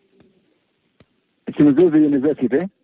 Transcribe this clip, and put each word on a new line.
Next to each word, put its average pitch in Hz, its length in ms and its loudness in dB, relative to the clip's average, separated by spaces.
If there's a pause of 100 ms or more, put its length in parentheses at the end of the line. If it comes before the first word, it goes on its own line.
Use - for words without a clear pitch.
(1500)
It's - 140 -12
in 147 160 4
Mzuzu 156 260 2
University. 143 680 -2 (160)